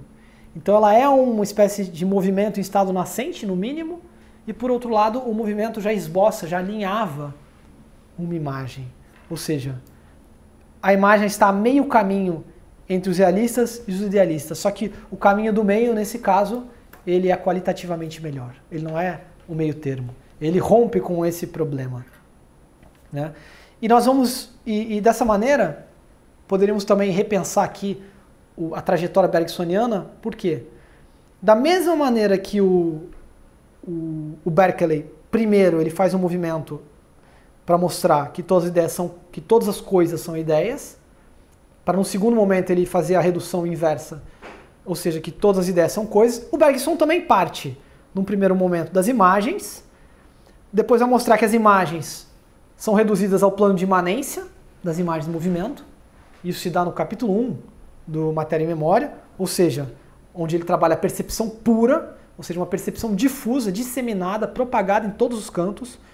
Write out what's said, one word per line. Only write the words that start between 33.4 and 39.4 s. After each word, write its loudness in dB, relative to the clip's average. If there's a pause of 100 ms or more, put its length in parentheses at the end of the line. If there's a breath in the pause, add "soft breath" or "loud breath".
o, -8 (120)
o -2
Berkeley, 0 (200)
primeiro, 4
ele 0
faz 0
um 0
movimento -4 (840 soft breath)
pra 4
mostrar 2
que -10
todas 2
as 0
ideias 2
são, -6 (160)
que -14